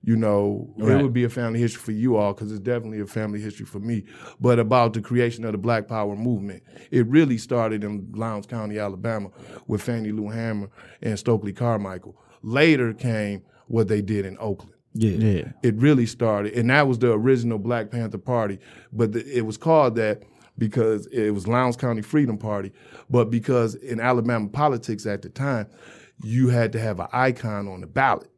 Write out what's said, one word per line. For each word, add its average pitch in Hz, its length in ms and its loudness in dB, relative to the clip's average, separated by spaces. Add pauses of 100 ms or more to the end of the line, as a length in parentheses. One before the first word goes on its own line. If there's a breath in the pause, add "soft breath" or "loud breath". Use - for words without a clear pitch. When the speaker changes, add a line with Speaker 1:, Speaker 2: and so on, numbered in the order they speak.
Speaker 1:
You 117 140 4
know, 104 600 2
Speaker 2:
Right. 131 220 4
Speaker 1:
it 143 40 4
would 127 100 0
be 123 100 2
a 117 60 0
family 117 300 -4
history 117 220 0
for 113 120 -8
you 113 240 2
all 101 160 2
'cause 107 180 -8
it's 107 80 -8
definitely 110 400 -6
a 104 60 -6
family 104 340 -6
history 107 280 -12
for 104 120 -12
me. 110 240 -4 (380 loud breath)
But 123 180 6
about 117 340 4
the 117 80 -4
creation 117 440 0
of 110 80 -4
the 107 60 -4
Black 110 280 0
Power 104 280 -4
movement, 101 480 -4 (280 loud breath)
it 120 160 4
really 135 300 2
started 110 480 -2
in 101 300 -8
Lowndes 107 320 -6
County, 107 320 -8
Alabama 101 500 -4 (380 loud breath)
with 104 140 -2
Fannie 113 300 -4
Lou 107 180 -6
Hamer 110 400 -6 (340 loud breath)
and 107 140 -2
Stokely 104 360 0
Carmichael. 101 640 -4 (280 soft breath)
Later 127 500 4
came 104 500 -4 (240 soft breath)
what 113 200 2
they 104 140 2
did 101 240 -2
in 95 140 -12
Oakland. 104 340 -8 (240)
Speaker 3:
Yeah. 110 140 4
Speaker 2:
Yeah. 104 320 2 (180)
Speaker 1:
It 110 140 2
really 127 320 4
started, 104 460 -2
and 117 180 2
that 143 160 6
was 127 120 0
the 123 120 4
original 117 480 2
Black 113 320 -4
Panther 110 260 -6
Party. 107 400 -2 (360 loud breath)
But 110 180 2
the, 113 140 -4 (120)
it 113 80 0
was 110 120 -6
called 151 400 4
that 110 260 0 (340 soft breath)
because 110 500 0
it 107 240 0
was 98 160 -4
Lowndes 123 300 2
County 117 240 -2
Freedom 123 360 0
Party, 101 340 -6 (380 loud breath)
but 120 200 4
because 117 460 2
in 117 240 -8
Alabama 117 480 0
politics 117 580 -2
at 101 160 -4
the - 80 -16
time, 127 380 -4 (560 loud breath)
you 123 240 2
had 117 240 2
to 117 80 -4
have 107 220 -4
an - 100 -6
icon 120 560 -2
on 92 140 -12
the 90 60 -14
ballot. 120 500 0